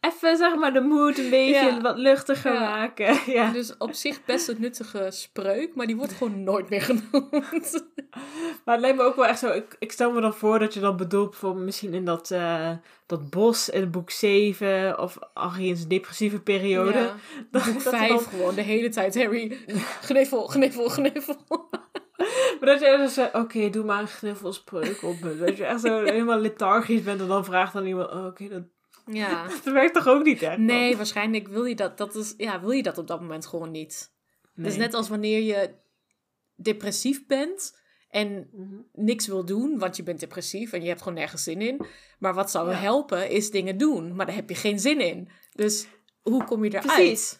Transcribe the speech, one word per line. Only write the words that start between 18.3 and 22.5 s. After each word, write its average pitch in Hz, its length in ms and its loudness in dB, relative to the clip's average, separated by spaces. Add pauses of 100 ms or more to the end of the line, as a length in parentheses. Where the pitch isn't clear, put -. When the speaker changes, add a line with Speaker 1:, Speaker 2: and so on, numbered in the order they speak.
Speaker 2:
de 202 80 -2
hele 220 260 0
tijd 196 260 -2
Harry, 233 440 0 (180)
<laughs> - 320 -6
gniffel, 269 380 4
gniffel, 254 420 2
gniffel. 285 800 -2 (920)